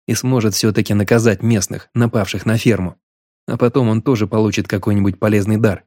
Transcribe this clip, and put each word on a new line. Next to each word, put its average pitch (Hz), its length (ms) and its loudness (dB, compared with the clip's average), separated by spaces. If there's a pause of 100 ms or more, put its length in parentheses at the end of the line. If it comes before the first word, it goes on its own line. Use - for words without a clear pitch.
и - 80 0
сможет 120 400 0
все-таки 107 380 0
наказать 113 500 2
местных, 113 500 -2
напавших 113 520 -2
на 113 120 0
ферму. 92 400 0 (500)
А 120 100 -6
потом 123 300 2
он 110 140 0
тоже 110 260 0
получит 107 400 -2
какой-нибудь 98 520 0
полезный 107 380 0
дар, 110 300 0